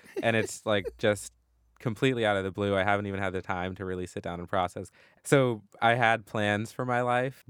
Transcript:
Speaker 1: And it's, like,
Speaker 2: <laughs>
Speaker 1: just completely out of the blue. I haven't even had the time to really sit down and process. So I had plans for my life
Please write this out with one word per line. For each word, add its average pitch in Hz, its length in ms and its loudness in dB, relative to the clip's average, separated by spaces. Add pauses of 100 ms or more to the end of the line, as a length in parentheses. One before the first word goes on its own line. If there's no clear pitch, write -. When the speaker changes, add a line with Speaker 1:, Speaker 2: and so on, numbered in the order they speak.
(220)
Speaker 1:
And 113 140 2
it's, - 300 -2
like, 104 260 2
Speaker 2:
<laughs> - 60 -20
Speaker 1:
just 104 340 0 (460)
completely 120 480 0
out 104 120 4
of 95 60 -2
the 95 60 -4
blue. 101 260 0
I 95 80 2
haven't 101 220 2
even 98 140 -4
had 95 140 -2
the 92 80 -4
time 92 340 -4
to 98 100 -10
really 92 200 -6
sit - 160 -12
down 87 160 -8
and 87 100 -10
process. 92 420 -2 (340)
So 123 380 2 (180)
I 117 140 4
had 113 320 2
plans 104 460 -2
for 127 120 -6
my 123 180 0
life 123 480 -2